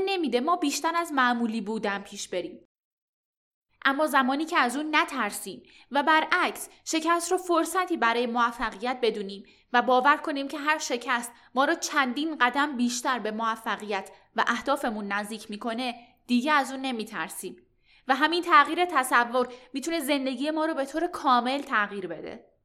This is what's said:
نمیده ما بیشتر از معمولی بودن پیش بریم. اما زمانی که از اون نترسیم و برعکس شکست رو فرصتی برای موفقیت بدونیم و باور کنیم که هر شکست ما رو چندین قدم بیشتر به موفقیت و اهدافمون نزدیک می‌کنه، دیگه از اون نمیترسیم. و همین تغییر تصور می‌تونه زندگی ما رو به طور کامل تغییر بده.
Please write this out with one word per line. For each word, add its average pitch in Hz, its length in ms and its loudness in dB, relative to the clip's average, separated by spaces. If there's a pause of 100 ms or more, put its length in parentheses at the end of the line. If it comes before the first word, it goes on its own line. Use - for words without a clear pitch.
نمیده 330 340 0
ما 330 160 2
بیشتر 330 400 0
از 339 180 -2
معمولی 233 480 0
بودن 208 380 -4
پیش 202 280 -12
بریم. - 380 -8 (1200)
اما 277 220 2
زمانی 269 380 2
که 339 120 -2
از 247 200 2
اون 302 180 -2
نترسیم 254 680 -2 (280)
و 254 120 2
برعکس 311 680 2 (160)
شکست 339 460 0
رو 370 60 2
فرصتی 349 600 0
برای 233 300 2
موفقیت 240 760 -2
بدونیم 196 420 0 (300)
و 240 80 4
باور 254 360 4
کنیم 285 300 -4
که 311 100 -10
هر 302 200 0
شکست 247 540 -4 (240)
ما 269 100 4
رو 320 100 2
چندین 294 680 -2
قدم 269 360 2
بیشتر 240 420 0
به 214 120 -4
موفقیت 214 800 -4 (240)
و 226 120 2
اهدافمون 233 600 -2
نزدیک 208 440 -6
می‌کنه، 233 440 -6 (320)
دیگه 247 240 2
از 269 200 2
اون 269 100 -8
نمیترسیم. 208 760 -6 (500)
و 262 80 4
همین 311 280 2
تغییر 320 420 6
تصور 254 680 2 (200)
می‌تونه 330 260 -2
زندگی 269 520 0
ما 311 140 0
رو 320 80 0
به 269 120 -2
طور 320 220 -2
کامل 254 540 2
تغییر 202 460 -2
بده. 165 380 -12 (180)